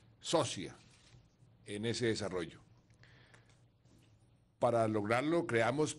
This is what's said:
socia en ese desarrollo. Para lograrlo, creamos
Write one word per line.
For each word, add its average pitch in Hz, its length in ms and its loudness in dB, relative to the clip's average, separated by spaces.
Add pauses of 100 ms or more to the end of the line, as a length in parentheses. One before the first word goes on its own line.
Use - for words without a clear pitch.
(220)
socia 110 540 -2 (920)
en 104 200 -8
ese 117 220 0
desarrollo. 92 520 -4 (2000)
Para 117 280 4
lograrlo, 123 600 0
creamos 120 520 2